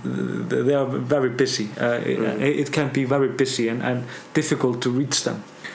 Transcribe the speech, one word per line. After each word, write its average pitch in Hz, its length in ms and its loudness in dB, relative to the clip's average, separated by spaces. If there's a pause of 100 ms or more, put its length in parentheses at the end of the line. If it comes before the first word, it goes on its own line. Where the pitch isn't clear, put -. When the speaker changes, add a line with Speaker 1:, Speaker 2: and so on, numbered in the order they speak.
(500)
Speaker 1:
th-, 127 160 2
they 139 80 4
are 139 140 2
very 131 420 2
busy. 120 400 0 (100)
Uh, 120 240 0
it, 131 160 0
Speaker 2:
Mm. 110 220 0
Speaker 1:
it 143 320 2
can 143 180 2
be 135 140 2
very 135 240 2
busy 120 400 0
and, 120 120 -2
and 123 220 0 (300)
difficult 139 480 2
to 127 80 2
reach 131 340 0
them. 117 180 -2 (340)